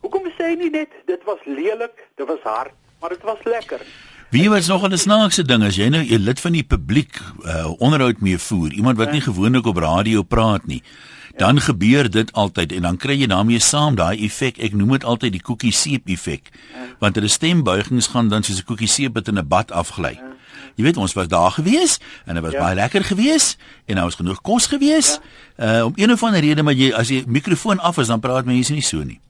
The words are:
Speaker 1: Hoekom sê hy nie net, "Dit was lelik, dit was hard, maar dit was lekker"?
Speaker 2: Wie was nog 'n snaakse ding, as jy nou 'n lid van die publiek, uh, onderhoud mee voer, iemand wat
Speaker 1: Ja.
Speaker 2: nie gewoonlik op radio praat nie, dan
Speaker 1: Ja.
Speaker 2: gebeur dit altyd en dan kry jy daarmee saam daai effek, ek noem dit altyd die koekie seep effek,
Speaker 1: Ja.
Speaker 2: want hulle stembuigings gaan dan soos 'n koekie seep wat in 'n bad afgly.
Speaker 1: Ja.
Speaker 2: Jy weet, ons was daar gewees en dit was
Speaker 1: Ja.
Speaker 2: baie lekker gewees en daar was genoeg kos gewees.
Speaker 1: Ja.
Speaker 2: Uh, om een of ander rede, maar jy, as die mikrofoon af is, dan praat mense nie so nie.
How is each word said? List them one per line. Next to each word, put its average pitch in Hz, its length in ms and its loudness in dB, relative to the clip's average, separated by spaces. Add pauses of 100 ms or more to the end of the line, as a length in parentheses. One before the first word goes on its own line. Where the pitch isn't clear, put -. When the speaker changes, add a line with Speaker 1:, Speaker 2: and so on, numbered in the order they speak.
Speaker 1:
Hoekom 381 240 -4 (120)
sê 339 120 -4
hy 339 60 0
nie 339 140 -4
net, 302 200 -6 (160)
"Dit 175 200 -4
was 208 200 -6
lelik, 214 680 -6
dit 139 120 -8
was 156 160 -6
hard, 117 280 -6 (280)
maar 170 100 -10
dit 175 120 -10
was 214 220 -6
lekker"? 226 380 -6 (480)
Speaker 2:
Wie 165 200 4
was 196 180 2
nog 185 200 2
'n 190 100 0
snaakse 202 460 2
ding, 123 200 4
as 98 120 2
jy 101 140 2
nou 160 140 2
'n 113 200 2
lid 120 160 0
van 175 120 -2
die 160 120 0
publiek, 104 540 0 (280)
uh, 82 340 -4
onderhoud 123 420 2
mee 92 160 2
voer, 82 340 -2
iemand 107 260 0
wat 113 100 0
Speaker 1:
Ja. 143 60 -2
Speaker 2:
nie 147 80 0
gewoonlik 113 440 0
op 98 120 0
radio 95 460 2
praat 113 420 0
nie, 65 180 -8 (540)
dan 107 180 4
Speaker 1:
Ja. 143 60 4
Speaker 2:
gebeur 120 480 2
dit 110 240 0
altyd 90 380 -2
en 90 100 -4
dan 87 160 -2
kry 139 220 -4
jy 131 80 2
daarmee 107 320 2
saam 147 360 2
daai 98 300 0
effek, 120 340 -4
ek 107 140 -4
noem 104 180 2
dit 131 120 0
altyd 120 280 -2
die 92 100 -6
koekie 117 300 -2
seep 139 360 -2
effek, 85 420 -6 (240)
Speaker 1:
Ja. 127 120 -16 (140)
Speaker 2:
want 104 160 0
hulle 104 120 0
stembuigings 123 800 0
gaan 117 220 2
dan 104 140 0
soos 95 160 -4
'n 90 60 -12
koekie 110 220 -4
seep 135 260 -2
wat 107 140 -4
in 104 100 -2
'n 85 100 -2
bad 95 240 0
afgly. 85 420 -4
Speaker 1:
Ja. - 180 -18 (440)
Speaker 2:
Jy 110 80 -2
weet, 165 140 2
ons 98 160 -2
was 90 140 -4
daar 87 240 4
gewees 277 480 0 (260)
en - 100 -8
dit 82 80 -4
was 80 100 -4
Speaker 1:
Ja. 143 60 -4
Speaker 2:
baie 92 160 0
lekker 120 280 0
gewees 269 540 2 (280)
en 104 100 -4
daar 92 100 0
was 87 100 -4
genoeg 90 260 -4
kos 226 260 0
gewees. 285 520 2 (380)
Speaker 1:
Ja. 113 220 2
Speaker 2:
Uh, 113 60 2
om 117 100 0
een 208 160 4
of 226 120 2
ander 208 180 2
rede, 151 220 2
maar 147 100 2
jy, 131 200 4
as 113 140 0
die 131 200 -2
mikrofoon 185 520 0
af 170 180 0
is, 123 100 0
dan 113 120 0
praat 127 260 -2
mense 127 280 0
nie 151 80 -2
so - 220 -4
nie. 60 160 -12 (100)